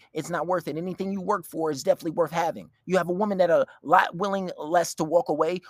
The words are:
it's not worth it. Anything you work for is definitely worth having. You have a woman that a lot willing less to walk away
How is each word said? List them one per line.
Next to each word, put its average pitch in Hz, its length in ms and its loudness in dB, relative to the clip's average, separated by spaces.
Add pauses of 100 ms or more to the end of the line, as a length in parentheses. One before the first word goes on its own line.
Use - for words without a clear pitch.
(120)
it's 151 180 -8
not 165 160 -2
worth 180 220 -2
it. 147 80 -6
Anything 185 380 -6
you 196 80 -6
work 185 240 -2
for 160 260 -4
is 135 120 -6
definitely 170 280 0
worth 156 200 0
having. 151 380 -4 (160)
You 180 120 2
have 170 100 0
a 175 60 0
woman 202 240 -2
that 175 120 4
a 160 160 4 (160)
lot 170 320 4
willing 190 440 -2
less 165 380 0
to 160 100 -2
walk 165 240 2
away 160 400 0